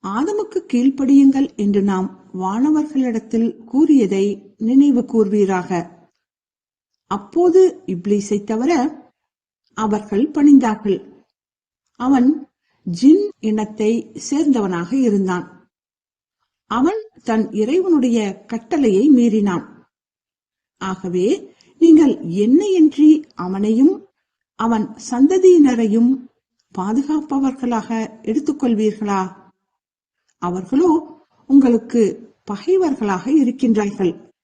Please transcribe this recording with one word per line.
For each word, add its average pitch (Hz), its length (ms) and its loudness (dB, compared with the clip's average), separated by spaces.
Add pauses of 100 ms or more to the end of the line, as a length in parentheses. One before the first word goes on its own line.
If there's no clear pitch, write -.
ஆதமுக்கு 359 560 -6 (120)
கீழ்ப்படியுங்கள் 269 840 2
என்று 202 260 0
நாம் 190 500 -4
வானவர்களிடத்தில் 233 1300 -2
கூறியதை 202 920 0
நினைவு 254 440 2
கூர்வீராக. 196 720 -2 (1400)
அப்போது 349 800 0
இப்லீஸை 202 580 -4
தவிர 240 280 -2 (1000)
அவர்கள் 208 560 -4
பணிந்தார்கள். 262 680 2 (960)
அவன் 262 520 0 (520)
ஜின் 392 300 4 (100)
இனத்தை 214 720 -4 (180)
சேர்ந்தவனாக 220 640 -2
இருந்தான். 196 520 -2 (1200)
அவன் 311 340 -2 (220)
தன் 220 300 -4
இறைவனுடைய 233 920 -2
கட்டளையை 240 640 0
மீறினான். 220 560 2 (1120)
ஆகவே, 185 760 -6 (240)
நீங்கள் 311 380 6
என்னையன்றி 294 960 2 (240)
அவனையும் 214 720 0 (480)
அவன் 220 420 -4 (140)
சந்ததியினரையும் 262 1000 4 (680)
பாதுகாப்பவர்களாக 262 1080 -4 (340)
எடுத்துக்கொள்வீர்களா? 214 1000 -4 (1160)
அவர்களோ 190 520 -2 (560)
உங்களுக்கு 240 560 2 (420)
பகைவர்களாக 233 880 -2
இருக்கின்றார்கள். 220 800 0 (320)